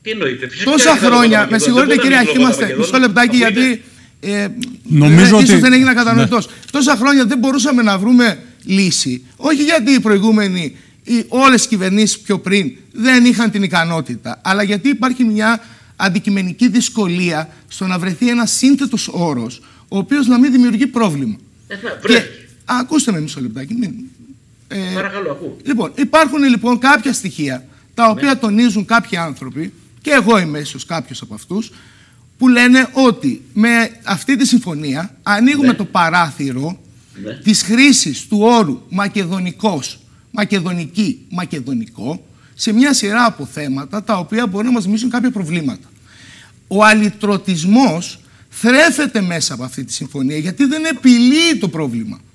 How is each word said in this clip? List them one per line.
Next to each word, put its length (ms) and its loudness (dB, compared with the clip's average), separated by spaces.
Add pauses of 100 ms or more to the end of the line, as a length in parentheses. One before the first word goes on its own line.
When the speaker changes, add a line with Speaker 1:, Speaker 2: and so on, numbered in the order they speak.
Speaker 1:
Τι 100 -12
εννοείτε; 380 -6
Φυσικά 220 -2
Speaker 2:
Τόσα 220 4
Speaker 1:
και 60 2
θα 60 0
Speaker 2:
χρόνια, 140 4
Speaker 1:
λέγονται 180 4
Speaker 2:
με 20 4
Speaker 1:
Μακεδόνες. 240 0
Speaker 2:
συγχωρείτε, 320 2
Speaker 1:
Δεν 80 0
Speaker 2:
κύριε 200 2
Speaker 1:
μπορούμε 200 2
να 60 4
Speaker 2:
Αχή, 120 0
Speaker 1:
λέγονται 20 0
Speaker 2:
είμαστε, 0 -
Speaker 1:
Μακεδόνες, 280 -2
Speaker 2:
μισό 140 2
λεπτάκι, 380 2
Speaker 1:
αφού 160 0
είναι 100 2
Speaker 2:
γιατί, 140 -6 (400)
ε, 240 -4 (360)
Speaker 3:
Νομίζω 520 6
Speaker 2:
ε, 60 8
ίσως 80 6
Speaker 3:
ότι 100 6
Speaker 2:
δεν 140 6
έγινα 160 4
Speaker 3:
Ναι. 60 2
Speaker 2:
κατανοητός. 520 2 (240)
Τόσα 240 2
χρόνια 300 4
δεν 120 -2
μπορούσαμε 440 0
να 160 2
βρούμε 420 2 (240)
λύση. 600 -2 (120)
Όχι 280 0
γιατί 280 0
οι 80 4
προηγούμενοι, 760 0 (280)
οι, 240 -2
όλες 360 2
οι 40 -4
κυβερνήσεις 520 0
πιο 200 -4
πριν 320 -2 (200)
δεν 340 2
είχαν 260 2
την 120 -2
ικανότητα, 800 -4
αλλά 200 -2
γιατί 260 -2
υπάρχει 340 -2
μια 360 0 (360)
αντικειμενική 720 -2
δυσκολία 800 -2 (180)
στο 200 -10
να 120 -4
βρεθεί 300 -2
ένας 220 0
σύνθετος 600 0
όρος, 500 -4 (260)
ο 100 -6
οποίος 300 0
να 120 4
μην 120 4
δημιουργεί 360 2
πρόβλημα. 480 -2 (320)
Speaker 1:
Ε, 80 -14
να, 140 -12
Speaker 2:
Και 120 -12
Speaker 1:
βρέθηκε. 460 0 (180)
Speaker 2:
ακούστε 460 -2
με 80 -2
μισό 220 -8
λεπτάκι, 320 -10
μην, 200 -4 (760)
ε, 100 -10 (160)
Speaker 1:
Παρακαλώ, 380 -8
ακούω. 320 -12
Speaker 2:
Λοιπόν, 320 -2
υπάρχουν, 480 0
λοιπόν, 360 2
κάποια 340 0
στοιχεία 520 -8 (280)
τα 160 0
οποία 200 0
Speaker 1:
Ναι. 60 2
Speaker 2:
τονίζουν 500 0
κάποιοι 320 -2
άνθρωποι, 560 -10 (280)
και 100 -4
εγώ 280 4
είμαι 200 -4
ίσως 260 -12
κάποιος 360 -10
από 120 -16
αυτούς, 380 -10 (640)
που 100 2
λένε 440 4
ότι 500 0 (120)
με 360 0 (140)
αυτή 320 -2
τη 120 0
συμφωνία 760 -2
ανοίγουμε 440 2
Speaker 1:
Ναι. 60 4
Speaker 2:
το 120 -4
παράθυρο 920 -2 (440)
Speaker 1:
Ναι. 100 -12
Speaker 2:
της 300 0
χρήσης 640 2
του 140 -2
όρου 480 2
μακεδονικός, 1120 -6 (320)
μακεδονική, 960 -4
μακεδονικό, 960 -8 (300)
σε 180 -4
μια 200 2
σειρά 320 0
από 280 -4
θέματα 500 -8
τα 140 -2
οποία 300 -4
μπορεί 180 -6
να 60 0
μας 100 0
δημιουργήσουν 320 -4
κάποια 180 -2
προβλήματα. 560 -6 (800)
Ο 160 0
αλυτρωτισμός 1400 0 (300)
θρέφεται 720 0
μέσα 320 -4
από 100 -10
αυτή 200 -10
τη 100 -12
συμφωνία, 440 -6
γιατί 280 -2
δεν 200 -2
επιλύει 760 4
το 80 -4
πρόβλημα. 520 -6 (160)